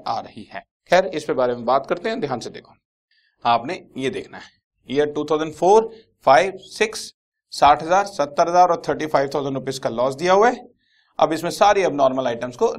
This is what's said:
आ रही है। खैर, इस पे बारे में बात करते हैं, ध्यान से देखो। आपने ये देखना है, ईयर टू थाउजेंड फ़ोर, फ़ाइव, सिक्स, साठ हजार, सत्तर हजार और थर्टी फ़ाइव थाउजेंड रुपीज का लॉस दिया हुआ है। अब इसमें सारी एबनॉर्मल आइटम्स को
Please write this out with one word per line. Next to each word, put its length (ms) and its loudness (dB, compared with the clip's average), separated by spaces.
आ 120 -6
रही 240 -18
है। 220 -18
खैर, 180 4
इस 180 -6
पे 100 -4
बारे 220 0
में 100 -10
बात 220 0
करते 220 -4
हैं, 100 -6
ध्यान 200 -6
से 100 -12
देखो। 240 -20
आपने 400 -2
ये 120 -4
देखना 280 -12
है, 120 -20
ईयर 160 0
टू 180 -6
थाउजेंड 300 -4
फ़ोर, 380 4
फ़ाइव, 300 6
सिक्स, 580 -6
साठ 320 4
हजार, 220 2
सत्तर 440 -2
हजार 200 4
और 200 0
थर्टी 160 -4
फ़ाइव 300 0
थाउजेंड 200 -4
रुपीज 240 -8
का 100 -4
लॉस 260 -2
दिया 180 0
हुआ 160 4
है। 220 -10
अब 140 2
इसमें 180 -6
सारी 300 2
एबनॉर्मल 460 0
आइटम्स 280 -6
को 240 -2